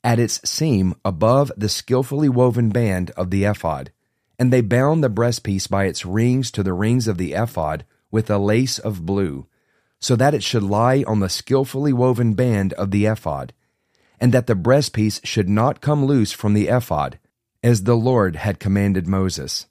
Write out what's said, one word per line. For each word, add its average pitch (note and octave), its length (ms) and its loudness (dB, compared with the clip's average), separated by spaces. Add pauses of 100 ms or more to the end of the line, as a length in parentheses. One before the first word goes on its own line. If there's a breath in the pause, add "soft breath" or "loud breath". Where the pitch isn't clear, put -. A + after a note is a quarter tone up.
at A#2 160 2
its - 280 -2
seam G2 460 0 (100)
above A2+ 520 2
the G#2 120 -2
skillfully C#3 600 -2
woven B2 420 2
band G2 460 0
of F#2 140 -4
the G2 120 2
ephod. D#2+ 480 -2 (480)
And B2 140 4
they B2+ 80 6
bound C3 420 2
the C3 80 0
breastpiece G#2+ 580 -2
by G2 180 0
its F2+ 200 -6
rings A#2+ 460 0
to G#2 100 -4
the F#2+ 100 -2
rings A2 360 0
of G2 100 -4
the F2 140 -4
ephod D#2 520 -4 (280)
with A2 180 -2
a G2+ 80 2
lace A2 400 0
of G2 260 -8
blue, E2+ 440 -4 (500)
so - 160 0
that C3+ 200 2
it A2+ 100 -4
should A2+ 180 -2
lie A#2 420 2
on G#2+ 140 -2
the G2 100 0
skillfully C3+ 640 -2
woven B2 420 2
band G2+ 400 0
of G2 180 -4
the G2+ 140 2
ephod, D2 460 -4 (680)
and B2 120 4
that B2 140 2
the A#2 80 2
breastpiece A2 720 2
should G2 240 -2
not G#2+ 320 0
come D3 240 0
loose C3+ 260 2
from G#2 240 0
the G#2 140 2
ephod, D#2 500 -2 (460)
as A#2 180 4
the A#2 140 2
Lord A2+ 400 2
had F#2+ 240 -4
commanded G2 480 0
Moses. F#2+ 640 -2